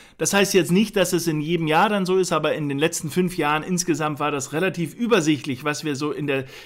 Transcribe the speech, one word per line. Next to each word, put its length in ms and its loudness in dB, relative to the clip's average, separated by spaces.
Das 160 -2
heißt 220 2
jetzt 180 4
nicht, 240 2
dass 160 2
es 140 0
in 160 0
jedem 240 0
Jahr 240 4
dann 160 0
so 100 2
ist, 160 2
aber 220 0
in 160 -2
den 80 -2
letzten 320 0
fünf 260 0
Jahren 260 0
insgesamt 560 -2
war 120 -2
das 240 -4
relativ 400 -2
übersichtlich, 680 0
was 220 -4
wir 100 -2
so 160 -4
in 160 -4
der 200 -2